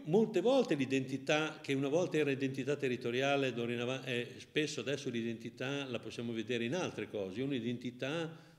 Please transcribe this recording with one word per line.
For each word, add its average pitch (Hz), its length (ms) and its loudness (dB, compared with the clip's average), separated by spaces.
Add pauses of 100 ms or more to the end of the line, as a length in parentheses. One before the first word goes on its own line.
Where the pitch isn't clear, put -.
molte 190 360 4
volte 240 340 6
l'identità, 135 840 0
che 139 120 -2
una 139 160 2
volta 165 280 2
era 147 140 4
identità 135 440 0
territoriale, 131 800 0
d'ora 117 200 -2
in 117 60 -2
avan-, 127 260 -2
eh, 120 320 -2
spesso 147 420 -2
adesso 135 300 -2
l'identità 117 760 -4
la 120 140 -4
possiamo 117 320 -6
vedere 113 340 0
in 123 100 0
altre 117 340 -2
cose, 98 320 -2
un'identità 131 960 -2 (220)